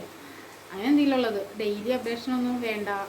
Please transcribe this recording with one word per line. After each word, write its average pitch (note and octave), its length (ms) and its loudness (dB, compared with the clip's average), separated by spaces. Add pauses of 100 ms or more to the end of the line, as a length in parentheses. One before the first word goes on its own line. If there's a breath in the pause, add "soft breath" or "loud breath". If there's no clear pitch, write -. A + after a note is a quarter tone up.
(720 loud breath)
അങ്ങനെ G3 180 -4
എന്തെങ്കിലും C#4+ 280 6
ഉള്ളത്, G#3 300 0 (120)
ഡെയിലി G#3 300 0
അപ്ഡേഷനൊന്നും B3 720 0
വേണ്ട G#3 280 -2 (200)